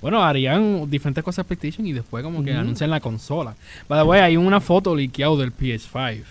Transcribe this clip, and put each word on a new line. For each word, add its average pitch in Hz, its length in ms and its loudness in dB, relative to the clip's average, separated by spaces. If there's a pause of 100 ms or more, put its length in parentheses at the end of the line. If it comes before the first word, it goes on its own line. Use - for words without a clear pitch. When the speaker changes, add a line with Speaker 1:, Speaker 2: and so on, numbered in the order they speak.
Speaker 1:
Bueno, 196 200 0
harían 156 680 2
diferentes 143 340 -4
cosas 180 240 -6
de 180 80 -4
PlayStation 196 320 -8
y 160 60 -4
después 120 280 -8
como 160 220 -6
que 139 80 -4
Speaker 2:
Ujú. 123 80 -2
Speaker 1:
anuncian 117 300 -2
la 156 100 0
consola. 120 560 -6 (320)
By 147 140 2
the - 60 6
way, 180 120 6
hay 175 160 6
una 190 240 4
foto 185 340 2
liqueado 143 440 0
del 127 160 -2
P 127 220 -4
S 104 120 -10
five. 120 440 -6